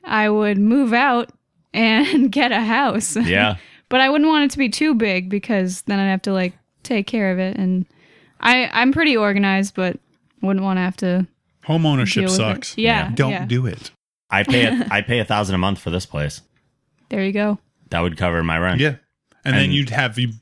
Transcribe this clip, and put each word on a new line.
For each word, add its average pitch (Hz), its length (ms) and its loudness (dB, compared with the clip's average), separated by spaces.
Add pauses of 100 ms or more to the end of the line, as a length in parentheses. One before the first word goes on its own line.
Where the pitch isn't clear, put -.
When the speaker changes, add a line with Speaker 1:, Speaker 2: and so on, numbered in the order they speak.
Speaker 1:
I 214 280 0
would 208 280 0
move 226 360 2
out 240 360 0 (440)
and 226 580 2
<laughs> - 0 -
get 262 180 2
a 220 100 0
house. 233 560 0
Speaker 2:
Yeah. 104 440 2
Speaker 1:
<laughs> - 60 -20 (240)
But 262 100 2
I 269 80 4
wouldn't 302 200 4
want 302 180 4
it 277 60 0
to - 60 -10
be 262 120 0
too 302 240 0
big 190 340 0
because 190 540 -2
then 202 180 -2
I'd 196 80 0
have 190 140 -2
to, 202 100 -2
like, 185 220 -2 (280)
take 208 240 -4
care 208 240 -2
of 185 80 -2
it. 185 200 -4
And 185 280 0 (540)
I, 247 320 4
I'm 247 200 2
pretty 311 240 2
organized, 196 600 0
but 185 220 -2 (440)
wouldn't 190 220 0
wanna 190 160 0
have 180 160 -2
to 185 320 0 (380)
Speaker 3:
Home 160 200 2
ownership 131 360 2
Speaker 1:
deal 185 100 0
with - 0 -
it. 190 40 0 (180)
Speaker 3:
sucks. - 240 -12
Speaker 1:
Yeah, 220 300 0
Speaker 2:
Yeah. - 60 -6
Speaker 3:
Don't 135 160 2
Speaker 1:
yeah. 190 140 -6
Speaker 3:
do 123 220 -2
it. - 240 -10 (400)
Speaker 2:
I 101 120 2
pay 123 220 2
a, 226 240 -2
Speaker 1:
<laughs> - 20 -6
Speaker 2:
I 104 120 0
pay 117 180 -2
a 107 40 0
thousand 104 300 -2
a 92 40 0
month 92 200 0
for - 120 -8
this 90 160 -4
place. 73 340 -8 (680)
Speaker 1:
There 202 120 -4
you 190 80 -2
go. 208 280 -2 (320)
Speaker 2:
That 85 100 -2
would 85 160 -2
cover 85 260 -2
my 82 160 0
rent. 92 220 0
Speaker 3:
Yeah. 143 160 0 (480)
And 135 100 -2
then - 100 4
Speaker 2:
And 139 100 -2
Speaker 3:
you'd 139 160 -2
have, 117 280 -2
you, 123 240 -2